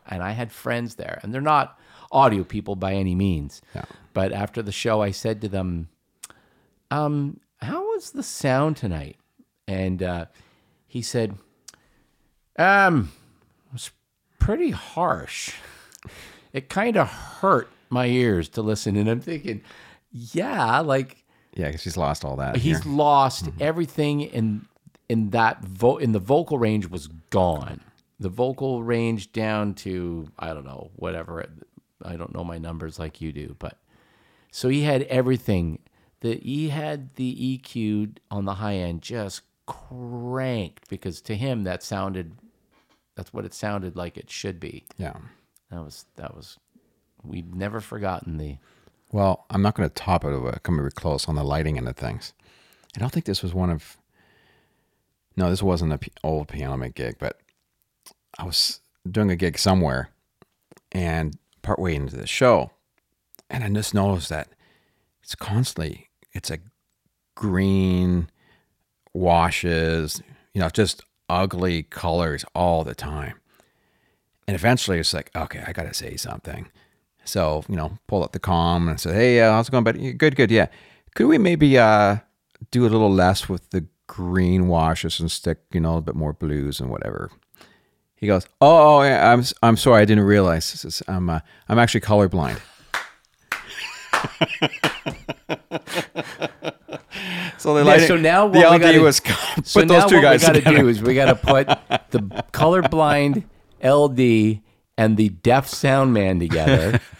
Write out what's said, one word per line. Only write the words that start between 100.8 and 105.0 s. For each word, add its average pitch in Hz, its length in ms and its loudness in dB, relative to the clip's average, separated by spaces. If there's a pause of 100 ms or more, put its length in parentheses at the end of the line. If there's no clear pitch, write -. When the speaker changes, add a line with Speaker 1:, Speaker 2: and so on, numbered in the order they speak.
Speaker 1:
do 127 60 6
is 107 140 2
we 127 120 4
gotta 135 200 6
put 135 320 4
Speaker 2:
<laughs> - 440 -2
Speaker 1:
the 120 100 2 (320)
colorblind 156 920 2 (360)
L 147 280 6
D 113 540 4 (360)
and 110 180 4